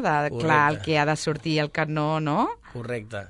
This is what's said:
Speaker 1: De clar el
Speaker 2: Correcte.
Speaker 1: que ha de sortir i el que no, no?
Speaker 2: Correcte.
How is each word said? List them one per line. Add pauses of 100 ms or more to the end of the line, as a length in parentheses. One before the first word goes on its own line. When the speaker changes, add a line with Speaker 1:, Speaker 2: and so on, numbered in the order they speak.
Speaker 1:
De
clar
el
Speaker 2:
Correcte.
Speaker 1:
que
ha
de
sortir
i
el
que
no,
no? (220)
Speaker 2:
Correcte.